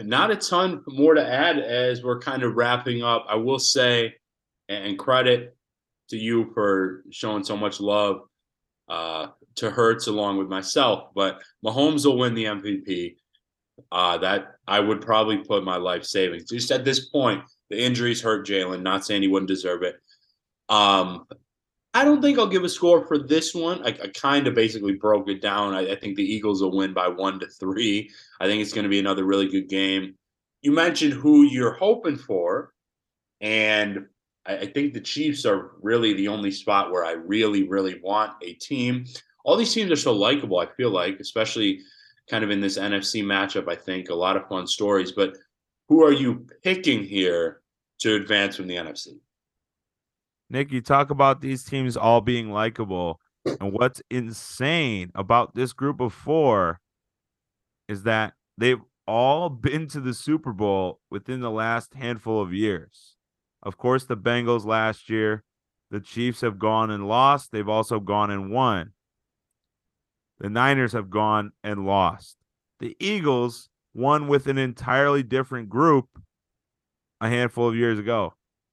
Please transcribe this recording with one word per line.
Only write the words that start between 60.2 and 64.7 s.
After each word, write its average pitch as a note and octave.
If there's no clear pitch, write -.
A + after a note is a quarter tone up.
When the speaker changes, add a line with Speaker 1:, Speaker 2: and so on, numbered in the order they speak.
Speaker 2:
Bowl F#2+
within B2+
the A#2+
last A2+
handful A#2
of F#2
years. G2
Of G2
course, C3
the A#2+
Bengals A#2
last A2